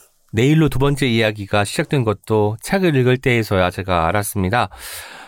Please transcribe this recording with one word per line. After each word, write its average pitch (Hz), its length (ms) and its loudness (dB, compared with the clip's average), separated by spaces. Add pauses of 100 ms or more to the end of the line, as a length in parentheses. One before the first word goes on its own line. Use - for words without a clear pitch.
(340)
내 113 140 2
일로 156 220 4
두 127 100 -2
번째 139 280 0
이야기가 107 560 0
시작된 147 400 -2
것도 107 580 0
책을 185 340 0
읽을 127 220 2
때에서야 110 520 0
제가 90 380 -2
알았습니다. 101 640 -2 (580)